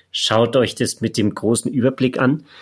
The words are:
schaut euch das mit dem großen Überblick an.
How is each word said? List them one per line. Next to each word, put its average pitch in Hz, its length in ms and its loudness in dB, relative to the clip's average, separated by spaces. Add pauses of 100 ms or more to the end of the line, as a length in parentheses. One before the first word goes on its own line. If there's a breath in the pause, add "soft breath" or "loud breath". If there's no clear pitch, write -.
(100)
schaut 113 460 0
euch 117 180 2
das - 260 -4
mit 113 160 -2
dem 104 180 0
großen 117 380 -2
Überblick 127 460 0
an. 135 260 0 (160 loud breath)